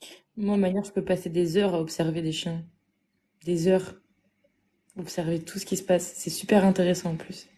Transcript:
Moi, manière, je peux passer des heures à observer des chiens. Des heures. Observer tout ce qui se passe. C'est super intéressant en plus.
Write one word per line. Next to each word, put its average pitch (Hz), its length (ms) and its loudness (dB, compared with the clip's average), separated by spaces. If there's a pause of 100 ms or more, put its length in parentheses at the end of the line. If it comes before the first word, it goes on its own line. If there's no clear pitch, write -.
(380)
Moi, 202 200 0
manière, 190 280 2
je - 80 -16
peux 185 100 0
passer 180 260 -2
des 170 280 2
heures 196 180 4
à 165 60 0
observer 160 400 -2
des 156 100 -2
chiens. 165 320 -6 (800)
Des 170 240 0
heures. 190 260 2 (1040)
Observer 165 460 -4
tout - 160 -12
ce - 60 -10
qui 185 120 -4
se - 60 -8
passe. 175 220 2 (100)
C'est - 140 -8
super 202 360 2
intéressant 180 460 2
en 160 60 -4
plus. - 400 -16